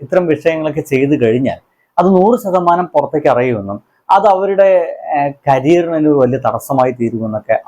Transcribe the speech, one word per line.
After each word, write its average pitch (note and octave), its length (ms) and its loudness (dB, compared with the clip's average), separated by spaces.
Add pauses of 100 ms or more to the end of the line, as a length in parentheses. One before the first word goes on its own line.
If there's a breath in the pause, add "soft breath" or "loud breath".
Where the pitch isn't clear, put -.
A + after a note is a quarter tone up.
ഇത്തരം F3 260 -2
വിഷയങ്ങളൊക്കെ D#3 540 -2
ചെയ്തു C#3 440 0
കഴിഞ്ഞാൽ A2+ 340 0 (400)
അത് F3+ 80 2
നൂറ് G3 340 4
ശതമാനം F3 460 0
പുറത്തേക്ക് D3 420 -2
അറിയുമെന്നും A#2 600 -2 (220)
അത് G3+ 160 4
അവരുടെ, G3 420 2 (480)
ഏഹ്, C#3+ 160 -2 (160)
കരിയറിന് D#3 600 2
ഒരു D3 100 4
വലിയ B2+ 200 2
തടസ്സമായി B2+ 540 -2
തീരുമെന്നൊക്കെ A2+ 760 -4